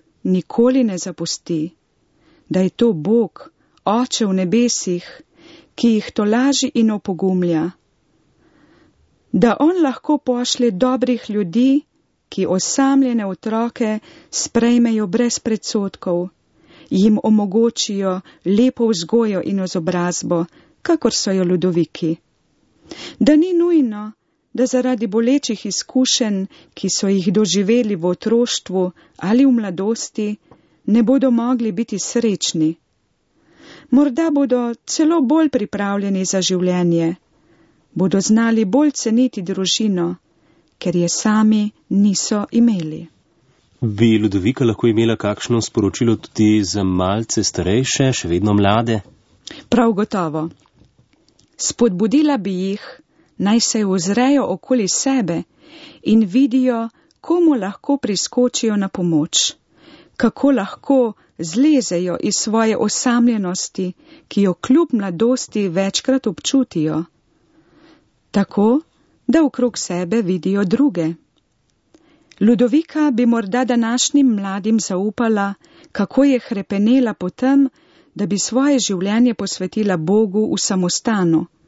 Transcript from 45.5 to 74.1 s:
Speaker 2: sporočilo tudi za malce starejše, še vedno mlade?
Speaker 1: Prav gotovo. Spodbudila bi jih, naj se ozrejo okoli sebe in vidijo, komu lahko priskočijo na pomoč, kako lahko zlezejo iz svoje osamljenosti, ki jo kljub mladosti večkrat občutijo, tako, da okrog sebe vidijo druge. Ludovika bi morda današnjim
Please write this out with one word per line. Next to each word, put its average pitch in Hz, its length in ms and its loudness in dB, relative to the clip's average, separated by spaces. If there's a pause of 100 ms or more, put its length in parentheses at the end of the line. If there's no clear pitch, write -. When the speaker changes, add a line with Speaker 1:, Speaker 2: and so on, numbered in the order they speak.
Speaker 2:
sporočilo 107 540 0
tudi 107 480 2
za 98 200 -4
malce 95 600 -2
starejše, 131 720 0
še - 140 -6
vedno 92 260 0
mlade? 104 480 2 (680)
Speaker 1:
Prav 233 240 2
gotovo. 170 540 -4 (1120)
Spodbudila 233 800 0
bi 190 160 -6
jih, 190 320 -6 (520)
naj 208 220 2
se 214 260 -2
ozrejo 202 600 2 (100)
okoli 226 320 0
sebe 180 560 -2 (580)
in 220 240 4
vidijo, 240 640 0 (340)
komu 330 380 2
lahko 202 380 -4
priskočijo 226 800 -2
na 196 120 0
pomoč, 165 640 0 (640)
kako 269 340 0
lahko 262 480 0 (380)
zlezejo 185 840 0
iz 202 140 -2
svoje 220 420 0
osamljenosti, 208 1160 -2 (340)
ki - 140 -2
jo 190 120 2
kljub 294 400 0
mladosti 208 760 -2
večkrat 196 600 -2
občutijo, 165 760 -2 (1300)
tako, 214 500 2 (460)
da 320 160 4
okrog 247 340 -2
sebe 180 440 -4
vidijo 190 420 -2
druge. 175 500 0 (1300)
Ludovika 247 720 2
bi 240 140 0
morda 233 400 0
današnjim 240 680 0